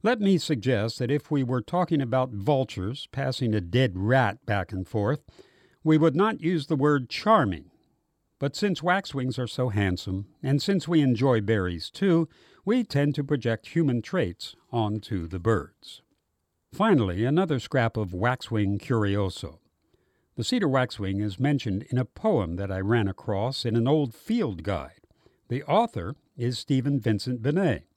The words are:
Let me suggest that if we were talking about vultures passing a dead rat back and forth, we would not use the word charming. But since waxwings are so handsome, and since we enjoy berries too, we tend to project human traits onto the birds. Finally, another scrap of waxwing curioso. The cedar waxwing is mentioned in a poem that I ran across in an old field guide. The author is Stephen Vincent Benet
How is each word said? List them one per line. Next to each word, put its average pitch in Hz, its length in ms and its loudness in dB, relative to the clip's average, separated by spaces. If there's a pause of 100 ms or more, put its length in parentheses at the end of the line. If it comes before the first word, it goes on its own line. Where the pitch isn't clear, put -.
Let 226 180 2
me 196 200 4
suggest 113 580 0
that 123 140 -2
if 147 180 -2
we 143 140 0
were 123 180 -2
talking 170 400 0
about 127 300 0
vultures 113 800 -2
passing 127 420 -2
a 107 80 2
dead 98 340 0
rat 107 520 2
back 101 240 -2
and 95 160 -6
forth, 107 360 -2 (600)
we 156 160 6
would 151 160 4
not 208 260 2
use 160 240 0
the 165 100 0
word 143 360 2
charming. 135 580 2 (720)
But 139 160 -4
since 196 280 -2
waxwings 139 560 -2
are 123 80 -4
so 127 220 -2
handsome, 98 560 -2 (180)
and 139 180 2
since 196 260 0
we 165 120 4
enjoy 127 420 4
berries 95 480 -2
too, 170 380 2 (380)
we 233 180 0
tend 143 320 0
to 147 80 -4
project 123 440 -2
human 139 340 0
traits 107 540 -4 (160)
onto 107 560 -2
the 90 120 -6
birds. - 600 -4 (720)
Finally, 113 500 4
another 151 360 2
scrap 117 360 0
of 98 180 -4
waxwing 104 640 0
curioso. 101 840 -2 (760)
The 120 80 -4
cedar 214 240 0
waxwing 104 540 -2
is 104 180 -6
mentioned 120 440 0
in - 140 -4
a 127 80 0
poem 107 520 -2
that 98 140 -6
I 95 80 -2
ran 104 280 2
across 104 580 -4
in 113 100 0
an 117 120 2
old 143 260 2
field 139 500 -4
guide. 82 440 -6 (400)
The 131 160 -4
author 147 520 0 (200)
is 120 220 -4
Stephen 135 420 0
Vincent 113 420 -2
Benet 147 440 0 (120)